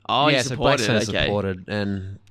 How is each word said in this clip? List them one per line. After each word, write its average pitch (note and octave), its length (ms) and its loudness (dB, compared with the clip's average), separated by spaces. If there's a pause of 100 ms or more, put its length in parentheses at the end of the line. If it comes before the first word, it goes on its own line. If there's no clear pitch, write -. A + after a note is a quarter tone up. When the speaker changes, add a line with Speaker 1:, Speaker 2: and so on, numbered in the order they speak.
Speaker 1:
Oh, C3 180 2
you C#3+ 100 4
Speaker 2:
yeah, B2+ 40 2
so B2+ 140 -4
Black C3+ 240 2
Speaker 1:
supported, A2 260 2
Speaker 2:
Center G2+ 120 -2
Speaker 1:
okay. D2+ 100 2
Speaker 2:
supported, F#2+ 420 -2
and G2 480 -4 (140)